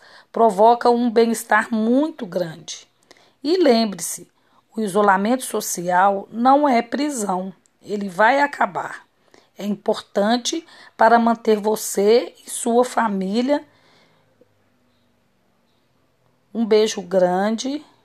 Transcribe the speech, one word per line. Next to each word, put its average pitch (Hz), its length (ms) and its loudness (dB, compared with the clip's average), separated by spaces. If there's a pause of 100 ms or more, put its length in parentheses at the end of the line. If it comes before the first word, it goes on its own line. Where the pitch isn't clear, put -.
(320)
provoca 226 580 4
um 240 200 2
bem-estar 220 640 0
muito 247 520 0
grande. 170 640 -10 (560)
E 320 140 0
lembre-se: 226 720 0 (480)
o 220 60 -4
isolamento 202 640 0
social 196 880 -2
não 262 360 2
é 233 140 2
prisão, 214 720 -6 (280)
ele 202 280 -8
vai 220 320 2
acabar. 214 640 -4 (500)
É 196 100 -12
importante 220 1000 -4 (320)
para 233 220 6
manter 226 400 0
você 214 720 0 (100)
e - 60 -20
sua 240 340 0
família. 233 800 -2 (3000)
Um 226 140 -4
beijo 214 360 0
grande. 196 840 -2 (200)